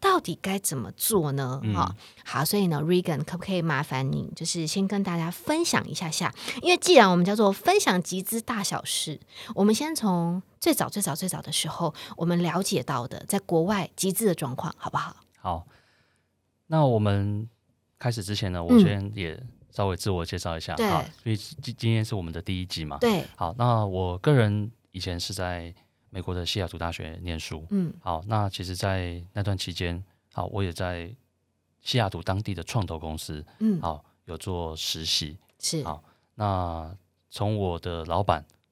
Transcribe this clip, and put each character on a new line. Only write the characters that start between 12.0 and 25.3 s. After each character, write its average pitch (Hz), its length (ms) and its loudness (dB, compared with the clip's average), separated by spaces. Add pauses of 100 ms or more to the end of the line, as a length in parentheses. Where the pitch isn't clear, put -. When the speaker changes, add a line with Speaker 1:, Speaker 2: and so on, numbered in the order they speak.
Speaker 1:
我 - 80 -2
们 175 180 4
了 175 200 2
解 170 200 0
到 127 240 -2
的 - 220 -10
在 196 100 2
国 165 260 2
外 196 300 0
集 190 160 -2
资 190 140 0
的 185 100 4
状 131 220 -4
况， - 220 -6
好 - 100 -8
不 - 80 -4
好？ - 180 -4 (240)
Speaker 2:
好， 85 280 -4 (1000)
那 160 180 6
我 120 120 6
们 101 480 2 (520)
开 123 120 -2
始 110 140 -4
之 104 100 -2
前 101 160 -2
呢， 90 100 -2
Speaker 1:
嗯。 85 60 -4
Speaker 2:
我 233 140 10
先 101 340 4
也 85 240 -6 (320)
稍 101 180 0
微 90 100 0
自 - 100 -2
我 87 160 0
介 90 140 -6
绍 85 180 -4
一 82 60 -6
下， 85 120 -6
Speaker 1:
对。 208 140 2
Speaker 2:
哈， 80 160 2 (180)
所 113 80 -2
以 110 60 0
今， - 400 -10
今 113 160 0
天 110 100 2
是 107 120 -4
我 95 80 -4
们 82 100 -6
的 85 80 -8
第 92 220 -4
一 - 20 -4
集 85 180 -8
嘛。 73 140 -6
Speaker 1:
对。 214 260 2 (140)
Speaker 2:
好， 85 220 -4
那 120 260 4
我 92 320 -2
个 151 160 2
人 104 400 4 (200)
以 90 80 -10
前 87 180 -4
是 95 160 -6